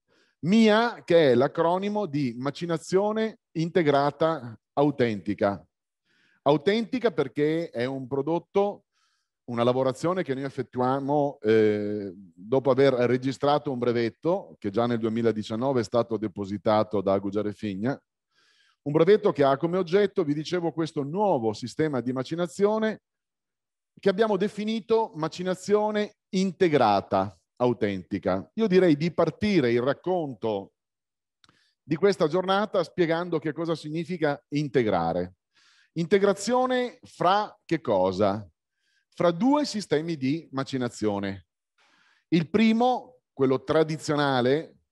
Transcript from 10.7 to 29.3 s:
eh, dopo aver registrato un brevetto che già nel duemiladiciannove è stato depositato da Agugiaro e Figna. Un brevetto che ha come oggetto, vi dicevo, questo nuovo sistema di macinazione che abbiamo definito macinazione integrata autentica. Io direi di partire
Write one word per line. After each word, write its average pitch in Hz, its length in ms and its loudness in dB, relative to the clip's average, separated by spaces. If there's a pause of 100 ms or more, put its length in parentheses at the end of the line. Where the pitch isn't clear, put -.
eh, 104 680 2
dopo 101 600 -2
aver 135 200 4
registrato 131 800 0
un 127 80 -6
brevetto 120 800 -4
che 104 120 -6
già 113 160 0
nel 120 120 0
duemiladiciannove 113 800 -2
è 110 40 0
stato 117 320 -2
depositato 104 840 -2
da 95 120 0
Agugiaro 98 340 -2
e 104 60 -6
Figna. 107 440 -6 (880)
Un 143 60 -6
brevetto 190 400 4
che 143 140 2
ha 135 120 4
come 170 220 -2
oggetto, 190 460 0
vi 147 100 0
dicevo, 160 380 -4
questo 156 320 -6
nuovo 147 480 -2
sistema 131 480 -4
di 120 120 -4
macinazione 190 880 -2 (960)
che - 120 -2
abbiamo 208 280 2
definito 214 800 -2
macinazione 196 1000 -2 (140)
integrata 123 1080 2 (200)
autentica. 98 960 -2
Io 226 120 0
direi 180 300 4
di 160 180 -2
partire 165 560 0